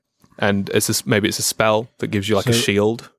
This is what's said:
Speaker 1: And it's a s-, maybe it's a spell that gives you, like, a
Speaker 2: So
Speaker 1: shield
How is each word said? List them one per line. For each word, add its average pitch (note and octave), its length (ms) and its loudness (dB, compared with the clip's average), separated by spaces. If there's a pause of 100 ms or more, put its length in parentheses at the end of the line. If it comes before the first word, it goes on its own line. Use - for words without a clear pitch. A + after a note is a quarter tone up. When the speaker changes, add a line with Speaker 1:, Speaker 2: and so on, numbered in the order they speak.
(400)
Speaker 1:
And G2+ 340 0
it's A2+ 160 0
a - 20 0
s-, - 140 -4
maybe G#2+ 240 2
it's - 100 -4
a A#2 40 -6
spell A2 440 0 (120)
that A2+ 80 -6
gives G2+ 200 -2
you, G#2+ 80 2
like, G2 120 0
a A#2 60 2
Speaker 2:
So A#2 60 2
Speaker 1:
shield G#2+ 600 0